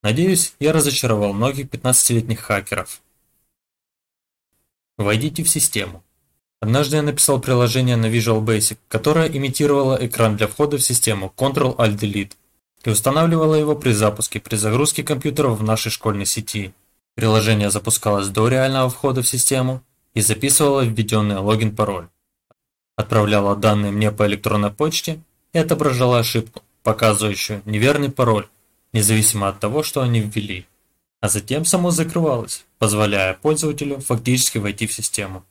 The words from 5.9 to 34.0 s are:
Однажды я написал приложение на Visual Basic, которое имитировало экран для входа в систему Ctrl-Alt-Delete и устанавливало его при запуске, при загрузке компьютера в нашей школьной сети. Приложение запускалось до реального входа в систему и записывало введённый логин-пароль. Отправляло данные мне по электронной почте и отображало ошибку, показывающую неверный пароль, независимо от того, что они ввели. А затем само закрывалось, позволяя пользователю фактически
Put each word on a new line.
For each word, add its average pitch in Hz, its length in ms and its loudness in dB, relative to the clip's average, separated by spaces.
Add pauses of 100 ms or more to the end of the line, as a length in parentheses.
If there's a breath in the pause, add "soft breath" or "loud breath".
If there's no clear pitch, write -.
Однажды 135 380 0
я 151 40 2
написал 143 400 0
приложение 123 540 2
на 113 100 2
Visual 110 400 0
Basic, 110 320 0 (100)
которое 156 400 2
имитировало 139 720 2
экран 113 380 0
для 107 100 0
входа 143 300 0
в 123 60 0
систему 98 520 -2
Ctrl-Alt-Delete 110 1000 0 (500)
и 120 80 -2
устанавливало 156 640 2
его 151 200 2
при 131 180 0
запуске, 104 460 0
при - 180 -6
загрузке 117 460 0
компьютера 143 460 0
в 110 140 -2
нашей 110 260 0
школьной 101 380 -4
сети. 101 440 -6 (440)
Приложение 107 560 2
запускалось 101 560 -2
до 107 200 0
реального 131 440 2
входа 131 320 -2
в - 40 0
систему 127 540 -2 (320)
и 110 80 -2
записывало 139 640 2
введённый 107 520 -2
логин-пароль. 104 720 -2 (840)
Отправляло 104 600 2
данные 104 360 2
мне 104 200 0
по 104 160 0
электронной 104 420 0
почте 156 500 -4 (320)
и 170 60 0
отображало 135 640 2
ошибку, 117 420 -2 (220)
показывающую 107 840 0
неверный 135 460 2
пароль, 113 360 0 (460)
независимо 107 540 2
от 98 120 -6
того, 123 220 -2
что 139 220 -4
они 120 160 0
ввели. 104 480 -6 (520)
А 104 80 -4
затем 107 380 -2
само 175 240 2
закрывалось, 160 760 -2 (120)
позволяя 101 560 2
пользователю 151 680 -2
фактически 127 600 0